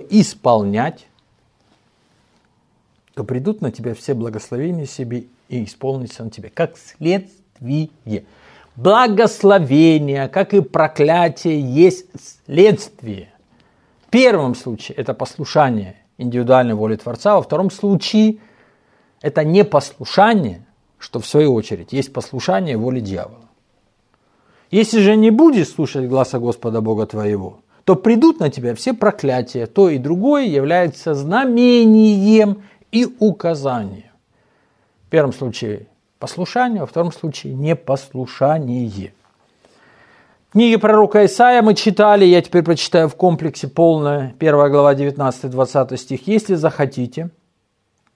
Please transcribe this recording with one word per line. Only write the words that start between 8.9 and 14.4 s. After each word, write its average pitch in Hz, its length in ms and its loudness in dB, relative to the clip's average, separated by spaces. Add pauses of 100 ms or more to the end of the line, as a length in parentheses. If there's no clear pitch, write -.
как 196 240 -4
и 202 80 4
проклятие, 160 960 0
есть 143 460 2 (400)
следствие. 139 880 0 (760)
В - 40 -20
первом 202 440 2